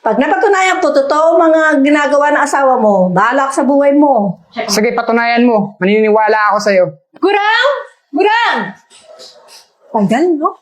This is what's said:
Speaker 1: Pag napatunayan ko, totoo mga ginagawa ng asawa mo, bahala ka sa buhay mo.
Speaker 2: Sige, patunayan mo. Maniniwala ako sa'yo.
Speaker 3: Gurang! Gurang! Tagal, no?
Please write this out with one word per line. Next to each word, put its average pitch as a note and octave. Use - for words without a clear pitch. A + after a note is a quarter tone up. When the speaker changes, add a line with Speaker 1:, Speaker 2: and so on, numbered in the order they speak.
Speaker 1:
Pag G#3+
napatunayan F#4+
ko, E4
totoo D4+
mga D#4
ginagawa D4
ng C#4+
asawa C#4
mo, G3
bahala B3+
ka D4+
sa B3+
buhay C#4+
mo. C4
Speaker 2:
Sige, G#3+
patunayan A#3
mo. G#3+
Maniniwala G#3+
ako G3+
sa'yo. G3
Speaker 3:
Gurang! G#4+
Gurang! G4
Tagal, A3
no? F4+